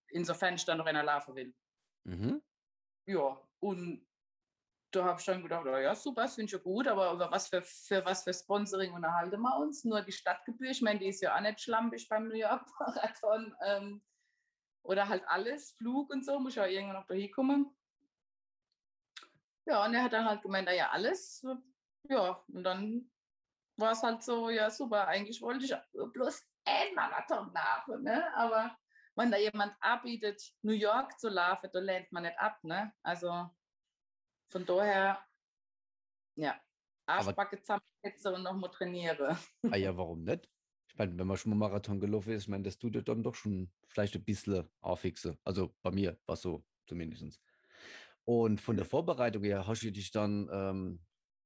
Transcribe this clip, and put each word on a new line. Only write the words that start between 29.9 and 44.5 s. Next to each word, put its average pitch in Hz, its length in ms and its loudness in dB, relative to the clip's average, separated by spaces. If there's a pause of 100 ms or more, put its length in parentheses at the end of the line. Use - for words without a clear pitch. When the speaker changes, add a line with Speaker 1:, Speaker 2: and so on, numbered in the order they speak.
Speaker 1:
New 214 100 2
York 214 460 2
zu 226 100 -4
laufen, 185 440 2
da 185 80 0
lehnt 185 320 -2
man 175 100 -6
nicht 170 160 -4
ab, 214 240 0
ne? 190 400 -4
Also 175 480 -4 (960)
von 180 160 -6
daher, 196 560 4 (1160)
ja, 151 160 0 (540)
Speaker 2:
Aber 190 200 2
Speaker 1:
Arschbacke 196 340 -2
zusammensetzen - 760 -4
und 185 100 -4
noch 190 100 -4
mal 185 140 -4
trainiere. 170 680 0 (260)
<laughs> 226 120 2
Speaker 2:
Ah - 20 4
ja, 95 200 2
warum 85 260 -4
nicht? 135 260 -2 (400)
Ich - 80 -20
mein, 87 220 0
wenn 92 80 0
man 95 100 2
schon 110 140 -2
mal 104 180 4
Marathon 101 300 -2
gelaufen 104 340 0
ist, 101 120 -2
ich - 40 -10
mein, 98 140 -4
das 95 160 -6
tut 113 160 -4
ja 104 80 -2
dann 113 220 -2
doch 123 100 -2
schon 92 380 -4 (160)
vielleicht 101 260 0
ein 92 100 -6
bisschen 95 460 -2 (100)